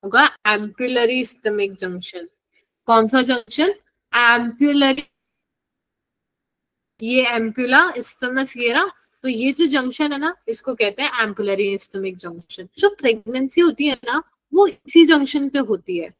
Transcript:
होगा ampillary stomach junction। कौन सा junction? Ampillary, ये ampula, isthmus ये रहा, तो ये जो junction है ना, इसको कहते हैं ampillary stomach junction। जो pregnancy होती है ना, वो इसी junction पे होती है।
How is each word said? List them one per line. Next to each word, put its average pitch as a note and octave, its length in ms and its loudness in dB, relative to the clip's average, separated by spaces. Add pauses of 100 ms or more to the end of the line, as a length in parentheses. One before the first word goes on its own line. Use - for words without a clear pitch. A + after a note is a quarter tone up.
होगा A3+ 200 2 (220)
ampillary A#3 760 0
stomach G#3 540 -4
junction। F3+ 500 -10 (600)
कौन A3+ 180 4
सा B3+ 160 2
junction? C4 520 -2 (380)
Ampillary, A#3+ 920 2 (2000)
ये B3 260 2
ampula, A#3+ 520 0 (140)
isthmus B3+ 600 -6
ये A#3+ 160 -2
रहा, F4 180 0 (340)
तो C4 40 -4
ये B3+ 240 -2
जो D#4+ 160 0
junction C4+ 440 -2
है C#4 60 -6
ना, D4 160 -4 (140)
इसको A3+ 260 -6
कहते G#3 280 -2
हैं B3+ 200 -2
ampillary G3 560 -2
stomach F#3+ 380 -10
junction। F3 520 -16 (100)
जो G4+ 160 4
pregnancy B3+ 680 -2
होती D4+ 280 2
है C4 160 -2
ना, C#4 180 -4 (300)
वो G4 140 6
इसी - 400 4
junction C#4+ 420 2
पे C#4 100 -2 (120)
होती F3+ 280 -4
है। E3+ 220 -10